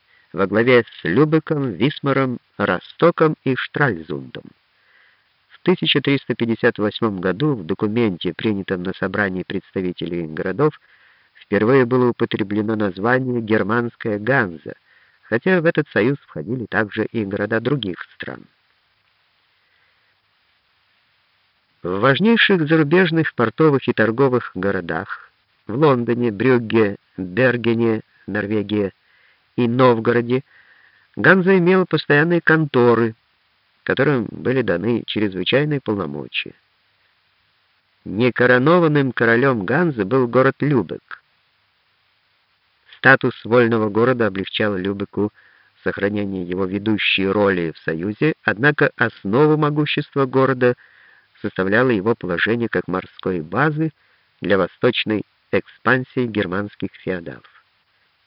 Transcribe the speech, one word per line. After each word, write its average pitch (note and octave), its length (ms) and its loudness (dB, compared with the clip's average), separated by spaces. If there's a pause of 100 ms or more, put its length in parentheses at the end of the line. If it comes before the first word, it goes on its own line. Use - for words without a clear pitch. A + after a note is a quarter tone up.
(320)
во F#2 160 -2
главе A#2 340 4
с - 220 -14
Любеком, D3 680 0
Висмаром, C3 680 -2 (180)
Ростоком D#3 880 0
и C3+ 100 0
Штральзундом. D#2+ 880 -6 (1080)
В - 100 -20
тысяча D#3+ 400 0
триста C3+ 340 -2
пятьдесят A2+ 440 0
восьмом G#2 420 -2
году G#2 340 0
в G2 100 -10
документе, G2 720 -2
принятом G2 480 -4
на F#2 120 -6
собрании F#2+ 500 -4
представителей F2 840 -6
городов, F#2 540 -4 (540)
впервые A#2 500 2
было B2 240 2
употреблено G#2+ 680 -2
название A#2 640 -2
"Германская A2 800 -2
Ганза", G#2+ 560 -4 (480)
хотя F3+ 380 0
в D#3 40 -6
этот D#3+ 260 0
союз B2 360 2
входили G2 400 -8
также G#2 380 -4
и A2+ 200 -4
города G2+ 360 -2
других A#2 380 -4 (160)
стран. - 280 -14 (3500)
В F#2 160 -4
важнейших E3+ 680 2
зарубежных D#3+ 680 2
портовых C3+ 520 2
и A#2+ 60 0
торговых A#2+ 640 0
городах, F#2 760 -6 (380)
в G#2 80 -6
Лондоне, A#2+ 560 2
Брюгге, A2 640 2 (200)
Бергене, A2+ 840 0 (260)
Норвегия, G2+ 640 -2 (640)
и A#2+ 140 0
Новгороде, A#2+ 720 2 (720)
Ганза F#3 440 4
имела F3+ 260 4
постоянные D#3+ 560 2
конторы, A#2+ 720 2 (720)
которым B2+ 480 0
были B2+ 300 -2
даны G2 440 -2
чрезвычайные A2 760 -2
полномочия. D2 720 -6 (1500)
Некоронованным B2+ 1080 2
королем A#2 520 2
Ганзы C3 400 0
был B2 220 0
город C3 320 2
Любек. B2+ 640 -2 (1800)
Статус C3 340 2 (140)
вольного A2+ 420 4
города A2+ 380 2
облегчал G2 500 -4
Любеку G2 560 -4 (500)
сохранение G2 640 -4
его F2+ 220 -4
ведущей G2 600 -2
роли G2 480 2
в - 40 -20
Союзе, G#2 560 -2 (100)
однако C3 520 0
основу B2+ 600 2
могущества D3 720 -2
города B2+ 480 2 (640)
составляло G#2 480 0
его A2+ 260 0
положение G#2+ 540 -2
как - 200 -2
морской F2+ 520 -6
базы D3 520 -2 (500)
для F#2+ 160 2
восточной G#2+ 640 -2 (260)
экспансии B2+ 760 -2
германских G2+ 640 -6
феодалов. E2+ 720 -10 (640)